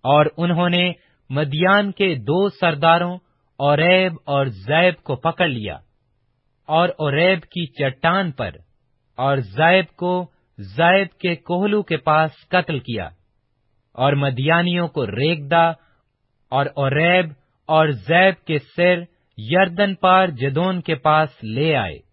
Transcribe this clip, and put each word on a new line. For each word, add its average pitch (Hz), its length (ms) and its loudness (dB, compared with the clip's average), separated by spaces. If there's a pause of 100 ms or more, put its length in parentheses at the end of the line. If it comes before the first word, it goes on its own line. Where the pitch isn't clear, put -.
और 147 220 4
उन्होंने 175 680 0 (380)
मदियान 175 580 0
के 185 260 -2
दो 156 320 0
सरदारों 175 680 0 (420)
ओरेब 165 680 2
और 139 220 -2
जैब 147 460 0
को - 220 -8
पकड़ 165 320 -2
लिया 104 340 -8 (880)
और 170 320 0
ओरेब 160 400 0
की 175 260 -10
चट्टान 160 680 -2
पर 87 320 -10 (540)
और 135 220 0
जैब 156 460 2
को 180 460 -6 (280)
जैब 170 480 2
के 175 280 -6
कोहलू 208 460 -2
के 165 140 -4
पास 156 560 0
कत्ल 170 280 0
किया 95 360 -10 (800)
और 139 180 2
मदियानियों 160 720 0
को 143 160 -6
रेगदा 156 720 0 (760)
और 139 140 0
ओरेब 151 680 0 (320)
और 156 240 4
जैब 170 420 2 (120)
के 156 120 -2
सिर 175 500 -2 (300)
यरदन 180 560 0
पार 185 360 2
जदोन 156 500 -2
के 160 140 -4
पास 156 500 0
ले 135 300 -2
आए। 87 260 -4 (120)